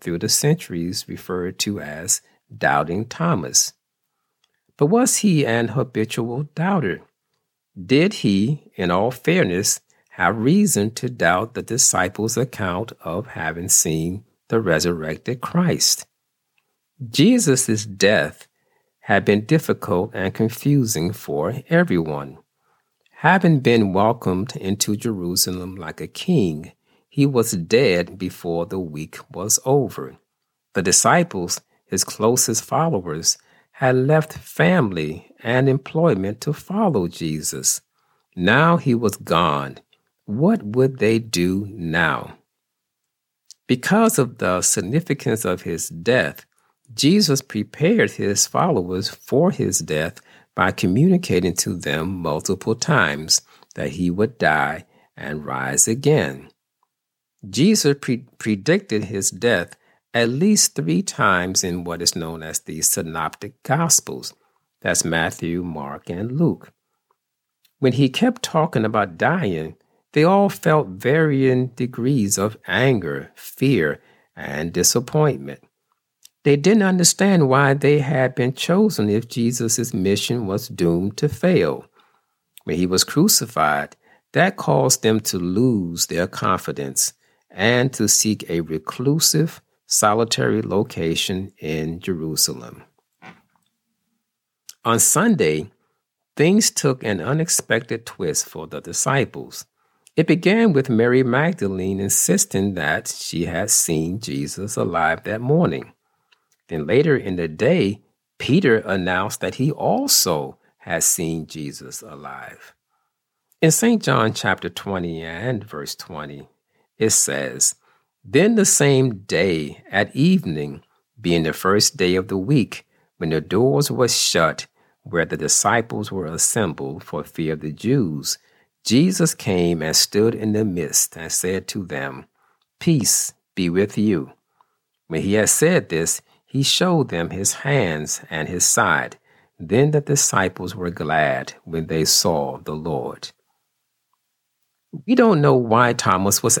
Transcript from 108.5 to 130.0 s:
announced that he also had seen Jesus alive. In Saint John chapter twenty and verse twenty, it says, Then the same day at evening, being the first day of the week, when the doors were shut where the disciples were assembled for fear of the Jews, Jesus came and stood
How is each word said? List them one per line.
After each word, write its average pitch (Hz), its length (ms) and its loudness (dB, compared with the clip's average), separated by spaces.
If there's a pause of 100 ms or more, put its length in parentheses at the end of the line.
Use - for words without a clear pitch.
announced 95 640 -2
that 92 160 -4
he - 140 0
also 95 880 -2 (200)
had 82 240 -6
seen 82 440 -2
Jesus 71 540 -14
alive. 69 720 -16 (880)
In 160 100 6
Saint 233 320 2
John 117 300 2
chapter 95 380 -4
twenty 87 520 -6
and 101 420 -6
verse 73 300 -12
twenty, 73 540 -14 (480)
it 110 140 0
says, 69 640 -2 (500)
Then 165 300 4
the 208 100 4
same 131 600 2
day 82 640 0
at 101 260 0
evening, 95 640 2 (380)
being 85 220 2
the 78 100 0
first - 460 0
day 90 160 2
of 92 140 -2
the 98 100 -4
week, 107 480 -2 (320)
when 82 120 -4
the 78 120 0
doors 135 480 2
were 120 180 2
shut - 580 0 (360)
where - 240 -2
the - 100 -6
disciples 113 720 0
were 95 160 -6
assembled 78 800 -4
for 76 180 -8
fear 78 300 -6
of 76 80 -6
the 76 120 -8
Jews, 95 640 -2 (440)
Jesus 170 520 2
came 87 480 0
and 78 120 -2
stood 104 400 2